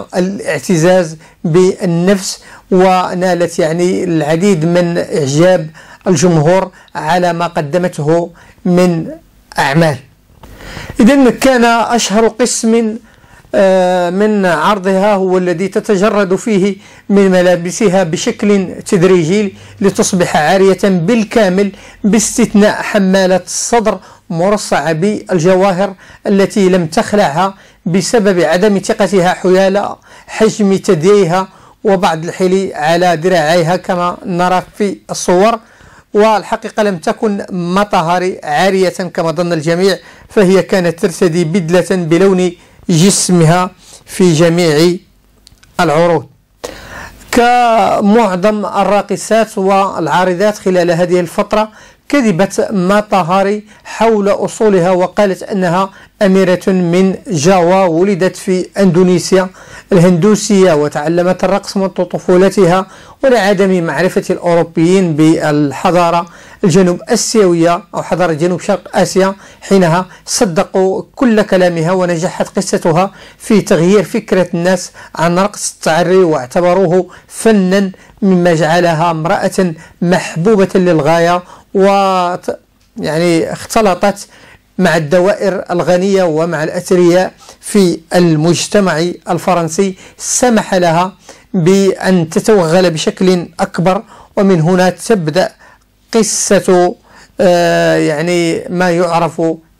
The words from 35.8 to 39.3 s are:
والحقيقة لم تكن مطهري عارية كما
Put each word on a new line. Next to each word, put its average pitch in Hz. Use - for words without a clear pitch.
والحقيقة 214
لم 202
تكن 202
مطهري 180
عارية 185
كما 175